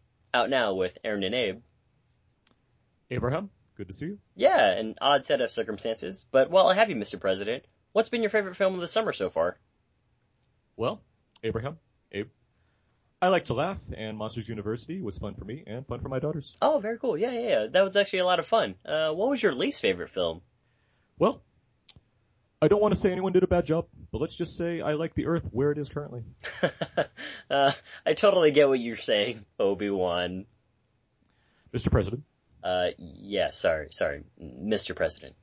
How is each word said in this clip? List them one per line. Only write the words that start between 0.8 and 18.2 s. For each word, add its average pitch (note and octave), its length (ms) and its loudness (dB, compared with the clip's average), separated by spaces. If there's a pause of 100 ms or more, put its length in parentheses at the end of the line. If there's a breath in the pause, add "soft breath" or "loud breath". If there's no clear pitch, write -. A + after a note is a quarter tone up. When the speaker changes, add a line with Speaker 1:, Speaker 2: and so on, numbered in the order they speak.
Speaker 1:
Aaron G#2 180 -2
and F#2+ 100 -2
Abe. A2+ 280 -2 (1500)
Speaker 2:
Abraham, C3+ 400 -2 (260)
good G2 120 -12
to F#2 60 -16
see D3 140 -10
you. G3+ 120 -10 (160)
Speaker 1:
Yeah, G3 360 4
an A2 300 -2
odd C3+ 220 4
set - 160 0
of A#2 120 -2
circumstances. G#2+ 800 -6
But C3+ 200 4
while F#3 160 6
I F#3 80 6
have G#3 140 4
you, D3+ 80 -6
Mister G2+ 200 -6
President, G2+ 460 -2 (300)
what's A3 160 2
been A#3+ 120 -2
your G#3+ 80 0
favorite F#3+ 280 -2
film F#3+ 180 2
of F3+ 60 -6
the E3+ 80 -6
summer G#3+ 240 0
so F#2 160 -4
far? E2+ 280 0 (1160)
Speaker 2:
Well, C#3+ 260 -4 (420)
Abraham, A2+ 340 -4 (340)
Abe, G#2+ 180 -6 (920)
I F3+ 60 4
like F3+ 180 2
to - 80 -4
laugh, E3 260 -4 (160)
and A2 220 -8
Monsters G#2+ 320 -8
University A2+ 520 -6
was A2 180 -8
fun G2+ 160 -8
for - 100 -14
me B2 220 -12
and A#2+ 180 -10
fun B2 140 -8
for C3+ 100 -10
my C3+ 80 -4
daughters. D3 460 -6
Speaker 1:
Oh, D4 160 4
very A3 180 -6
cool. A3+ 180 -2
Yeah, G3+ 160 -2
yeah, A#3+ 160 -4
yeah. A2+ 200 2
That F3+ 160 4
was F#3+ 120 -2
actually G3 240 2
a F3+ 60 2